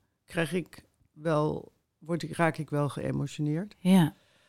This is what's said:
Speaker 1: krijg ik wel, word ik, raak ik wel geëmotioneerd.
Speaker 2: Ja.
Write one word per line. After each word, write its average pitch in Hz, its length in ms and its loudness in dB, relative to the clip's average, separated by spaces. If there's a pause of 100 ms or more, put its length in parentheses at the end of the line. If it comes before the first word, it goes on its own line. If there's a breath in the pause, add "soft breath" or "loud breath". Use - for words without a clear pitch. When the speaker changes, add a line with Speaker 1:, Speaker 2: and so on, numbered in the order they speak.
(240)
Speaker 1:
krijg 156 280 -4
ik - 320 -6 (280)
wel, 151 600 -2 (260)
word 160 240 -4
ik, 151 140 -8
raak 165 220 2
ik 151 120 -8
wel 147 180 0
geëmotioneerd. 147 880 -4
Speaker 2:
Ja. 180 360 6 (340)